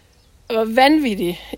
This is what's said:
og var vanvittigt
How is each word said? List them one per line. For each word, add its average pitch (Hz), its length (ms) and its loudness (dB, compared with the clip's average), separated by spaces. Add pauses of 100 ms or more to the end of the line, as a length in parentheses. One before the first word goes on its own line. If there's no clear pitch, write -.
(500)
og 233 60 -6
var 220 100 -2
vanvittigt 226 720 0 (200)